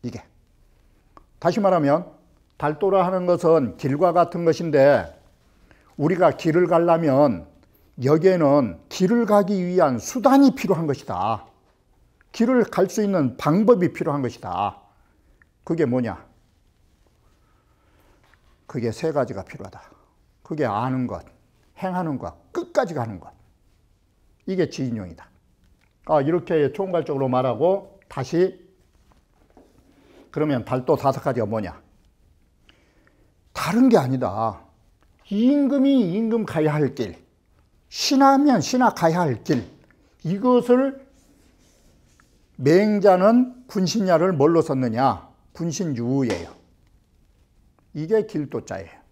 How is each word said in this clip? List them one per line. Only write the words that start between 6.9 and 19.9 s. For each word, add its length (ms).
여기에는 760
길을 360
가기 400
위한 320
수단이 580
필요한 300
것이다. 600
길을 320
갈 240
수 120
있는 360
방법이 560
필요한 280
것이다. 600
그게 220
뭐냐? 400
그게 240
세 220
가지가 320
필요하다. 360